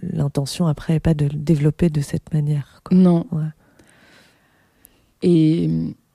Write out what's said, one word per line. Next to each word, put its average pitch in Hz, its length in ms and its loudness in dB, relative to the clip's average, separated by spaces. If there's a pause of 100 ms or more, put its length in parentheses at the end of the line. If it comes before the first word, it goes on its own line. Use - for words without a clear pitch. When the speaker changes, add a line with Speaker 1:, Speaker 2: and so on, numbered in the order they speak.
Speaker 1:
l'intention, 156 680 -4
après, 156 280 -2
est 151 40 0
pas 165 140 2
de 147 120 -2
le 143 120 -4
développer 151 520 0
de 151 120 -2
cette - 320 -8
manière, 147 500 -4
quoi. 185 140 2
Speaker 2:
Non. 175 340 4
Speaker 1:
Ouais. 156 120 -4 (1800)
Speaker 2:
Et, 165 460 2 (460)